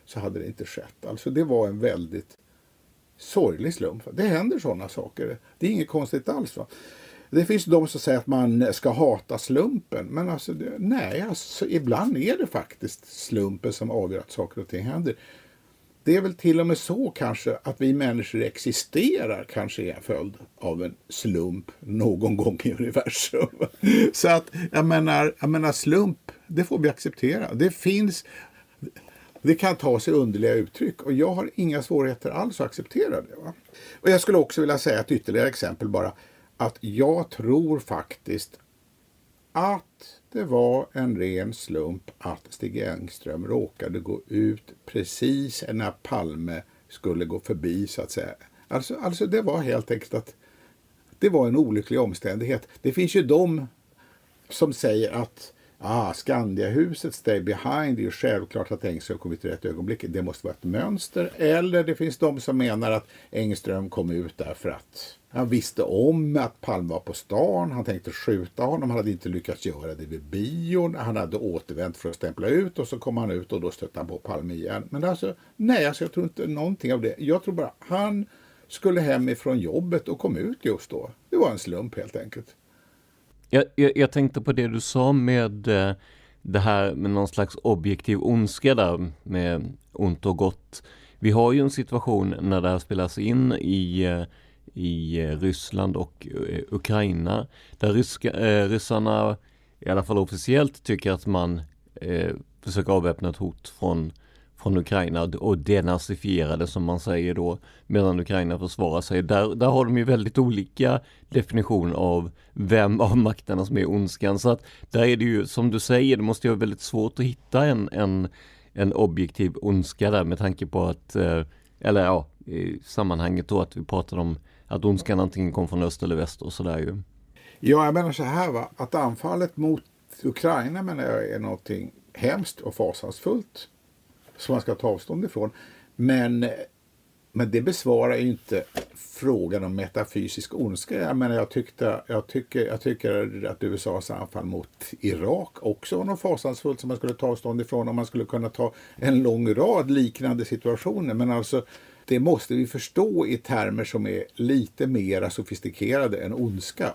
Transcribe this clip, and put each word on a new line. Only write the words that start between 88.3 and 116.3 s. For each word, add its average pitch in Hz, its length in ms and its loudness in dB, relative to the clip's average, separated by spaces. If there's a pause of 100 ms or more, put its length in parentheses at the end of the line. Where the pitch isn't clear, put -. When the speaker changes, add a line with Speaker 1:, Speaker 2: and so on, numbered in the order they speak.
Speaker 2:
där, 87 360 2 (120)
med 87 500 -2 (200)
ont 92 340 0
och 95 100 2
gott. - 460 -2 (360)
Vi 110 120 4
har 117 220 6
ju 143 80 6
en 139 100 4
situation 120 720 0
när 95 200 2
det 90 80 2
här 92 100 2
spelas 90 400 -2
in 123 340 4
i, 92 500 0
eh, 87 200 0 (520)
i, 82 460 -2
eh, 76 180 -2
Ryssland 95 580 -2
och, - 300 -6 (220)
eh, 82 120 -4 (100)
Ukraina, 104 760 0 (320)
där 104 140 2
ryska, 120 380 2
eh, 104 380 4
ryssarna 107 680 2 (440)
i - 80 -6
alla 95 140 2
fall 104 160 2
officiellt 120 640 2
tycker 101 300 0
att 90 140 -2
man, 87 360 0 (320)
eh, 85 360 -2 (300)
försöker 95 320 0
avväpna 87 380 2
ett 80 60 -8
hot - 320 -8
från, 82 440 -2 (440)
från 95 220 2
Ukraina 85 440 0
och, 85 120 -2
och 98 240 2
denazifiera 87 1000 0
det, 85 100 0
som 87 180 -4
man 87 160 0
säger 87 340 0
då, 87 240 -2 (280)
medan 95 340 4
Ukraina 87 380 0
försvarar 87 420 0
sig. 92 220 0
Där, 104 320 2
där 117 120 2
har 131 180 4
de 120 140 2
ju 120 60 2
väldigt 113 340 2
olika 127 640 2 (280)
definition 107 640 2
av 87 380 0 (220)
vem 101 480 4
av 113 160 4
makterna 101 500 2
som 107 120 0
är 92 120 2
ondskan. 98 480 0
Så 123 120 4
att 117 120 2 (280)
där 117 140 4
är 120 120 4
det 110 80 0
ju, 110 220 2
som 120 240 2
du 110 100 0
säger, 127 360 4
det 104 60 -2
måste 110 240 0